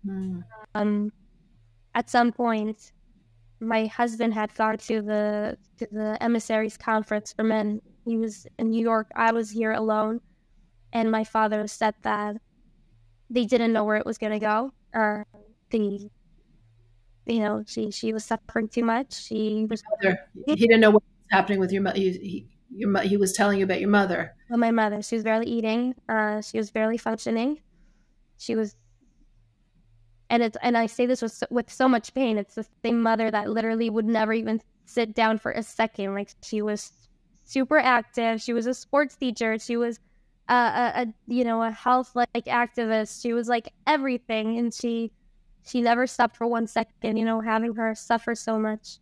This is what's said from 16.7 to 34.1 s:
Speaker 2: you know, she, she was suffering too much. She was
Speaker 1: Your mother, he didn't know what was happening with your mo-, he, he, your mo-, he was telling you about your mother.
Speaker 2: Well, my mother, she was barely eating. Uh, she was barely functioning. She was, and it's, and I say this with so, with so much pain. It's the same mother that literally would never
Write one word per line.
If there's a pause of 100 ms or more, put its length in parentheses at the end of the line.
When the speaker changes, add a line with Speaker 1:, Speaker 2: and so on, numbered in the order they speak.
Speaker 2:
you
know,
she,
she
was
suffering
too
much.
She
was (180)
Speaker 1:
Your
mother, (260)
he
didn't
know
what
was
happening
with
your
mo-,
he,
he, (280)
your
mo-,
he
was
telling
you
about
your
mother. (140)
Speaker 2:
Well,
my
mother,
she
was
barely
eating. (140)
Uh,
she
was
barely
functioning. (800)
She
was, (1500)
and
it's,
and
I
say
this
with
so,
with
so
much
pain.
It's
the (180)
same
mother
that
literally
would
never